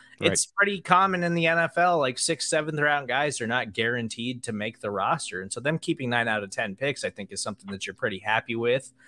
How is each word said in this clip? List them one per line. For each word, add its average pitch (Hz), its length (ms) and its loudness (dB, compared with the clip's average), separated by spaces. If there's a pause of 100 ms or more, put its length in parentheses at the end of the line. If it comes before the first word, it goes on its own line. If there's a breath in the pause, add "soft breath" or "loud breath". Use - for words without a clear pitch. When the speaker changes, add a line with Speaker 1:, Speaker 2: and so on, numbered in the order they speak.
(220 loud breath)
Speaker 1:
Right. - 120 4
Speaker 2:
it's - 120 0
pretty 202 360 0
common 185 420 4
in 170 100 2
the 170 140 2
N 165 120 4
F 165 180 0
L, 175 220 4
like, 131 200 0
sixth, - 300 -2
seventh 156 300 0
round 147 280 2
guys 135 340 0
are 113 60 -2
not 117 260 0
guaranteed 117 680 -2
to - 80 -6
make 107 300 -6
the 107 100 -4
roster. 101 500 -2
And 95 100 -8
so - 100 -8
them 156 180 0
keeping 139 300 -4
nine 117 180 2
out 107 160 0
of 98 60 -8
ten 104 260 -4
picks, 139 300 -2
I 95 40 -2
think, 98 220 -12
is 98 100 -8
something 101 300 -8
that 98 160 -8
you're 98 60 -8
pretty 104 260 -4
happy 113 360 0
with. 120 360 0 (160 loud breath)